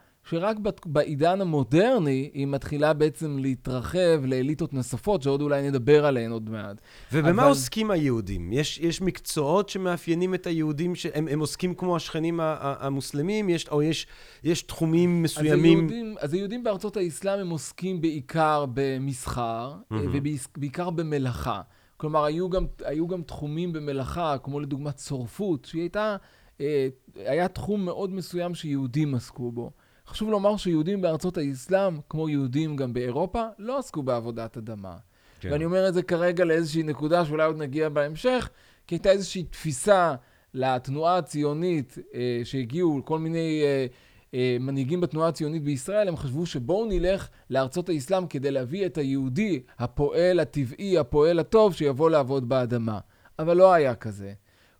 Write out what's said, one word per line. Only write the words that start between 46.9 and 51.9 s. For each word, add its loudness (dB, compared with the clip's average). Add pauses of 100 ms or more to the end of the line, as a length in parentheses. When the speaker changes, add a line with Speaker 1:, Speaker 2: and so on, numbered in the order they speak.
Speaker 1:
לארצות 0
האסלאם 0
כדי -2
להביא -2
את -4
היהודי, 0 (180)
הפועל 2
הטבעי, 0
הפועל 4
הטוב, 4
שיבוא 2